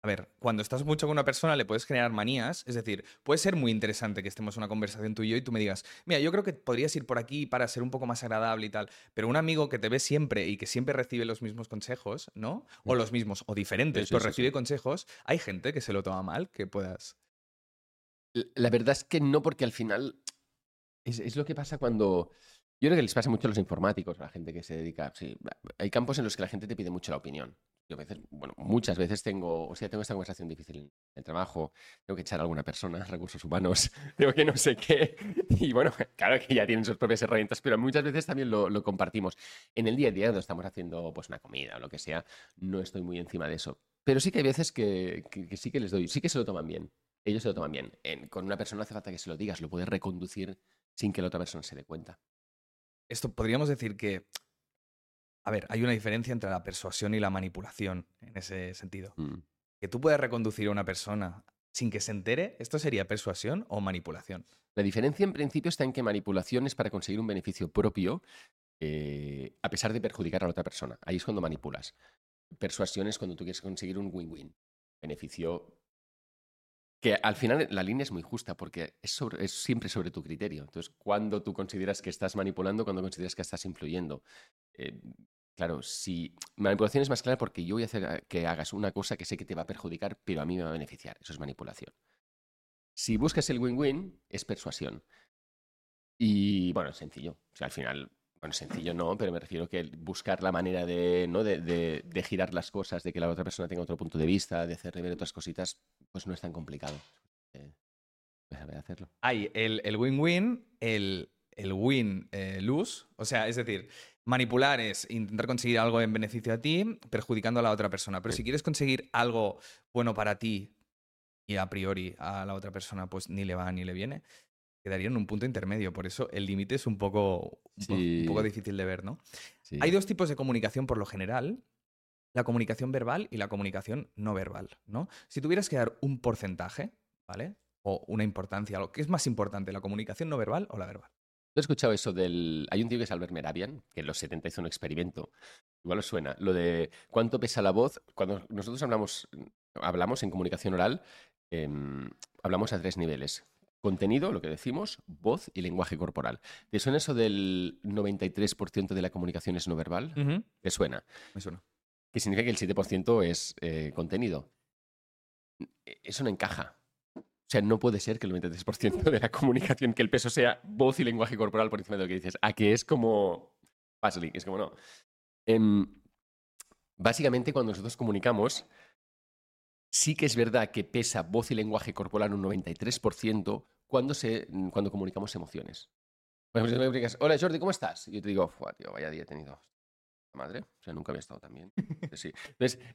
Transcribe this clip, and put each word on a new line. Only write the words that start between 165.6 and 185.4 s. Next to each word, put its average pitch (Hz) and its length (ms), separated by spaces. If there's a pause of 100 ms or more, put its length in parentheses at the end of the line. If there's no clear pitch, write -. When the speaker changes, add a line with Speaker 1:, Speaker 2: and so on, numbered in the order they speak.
Speaker 2:
Eso 135 220
no 120 60
encaja. - 480 (380)
O - 320
sea, 107 140
no 107 160
puede 110 220
ser 113 180
que - 80
el 95 40
noventa 90 180
y - 20
tres 87 140
por - 120
ciento - 340
de 113 100
la 113 100
comunicación, 131 640
que - 80
el 107 80
peso 123 200
sea 120 340
voz 127 360
y 147 40
lenguaje 117 320
corporal 107 340
por 107 80
encima 101 180
de 98 80
lo 90 40
que 92 60
dices. 92 280
A 107 100
que 107 200
es 117 120
como 107 720 (440)
puzzling, 87 340
es 90 100
como 95 140
no. 101 140 (760)
Em, 107 400 (1120)
básicamente, 123 540
cuando 123 200
nosotros 95 240
comunicamos, 110 680 (1300)
sí - 240
que 151 100
es 117 100
verdad 113 360
que 107 120
pesa - 380
voz 104 280
y 127 40
lenguaje 107 400
corporal 104 400
un 101 80
noventa 95 280
y - 40
tres 117 240
por 107 160
ciento 107 540 (180)
cuando 135 260
se, 113 360 (240)
cuando 98 180
comunicamos 95 460
emociones. - 520 (640)